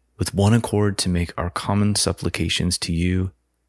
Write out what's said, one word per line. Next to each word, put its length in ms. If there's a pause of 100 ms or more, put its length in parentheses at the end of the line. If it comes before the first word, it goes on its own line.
(160)
with 160
one 220
accord 420
to 140
make 260
our 140
common 440
supplications 840
to 160
you, 380 (360)